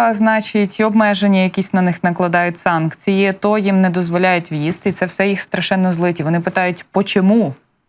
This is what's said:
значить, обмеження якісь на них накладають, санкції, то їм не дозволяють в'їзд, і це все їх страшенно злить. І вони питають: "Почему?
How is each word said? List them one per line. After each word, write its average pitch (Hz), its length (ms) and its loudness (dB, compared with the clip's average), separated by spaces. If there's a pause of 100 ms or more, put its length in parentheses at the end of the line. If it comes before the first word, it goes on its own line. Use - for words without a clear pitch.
(120)
значить, 214 680 0
обмеження 208 580 2
якісь 185 340 -2
на 185 100 2
них 175 220 -2
накладають, 175 540 0
санкції, 190 720 0
то 208 260 0
їм 196 220 2
не 185 100 4
дозволяють 175 600 0
в'їзд, 151 320 -4
і 196 80 0
це - 140 -2
все 196 220 -2
їх 196 120 -2
страшенно 185 520 -2
злить. 170 280 -2
І - 20 -4
вони 165 180 0
питають: 180 520 -4
"Почему? 196 640 2 (340)